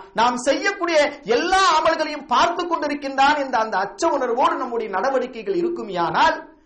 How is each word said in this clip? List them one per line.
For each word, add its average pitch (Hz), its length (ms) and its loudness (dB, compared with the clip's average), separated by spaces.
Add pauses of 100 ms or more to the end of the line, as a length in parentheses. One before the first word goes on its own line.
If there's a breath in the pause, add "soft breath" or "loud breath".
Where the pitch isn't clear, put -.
(140)
நாம் 247 240 0
செய்யக்கூடிய 339 840 0
எல்லா 330 580 2
அமல்களையும் 311 460 -2
பார்த்து 339 400 0
கொண்டிருக்கின்றான் 285 720 0
என்ற 262 200 -2
அந்த 220 200 -2
அச்ச 202 300 -2
உணர்வோடு 277 480 0
நம்முடைய 233 360 -6
நடவடிக்கைகள் 247 640 -2
இருக்குமேயானால், 180 920 0 (180 soft breath)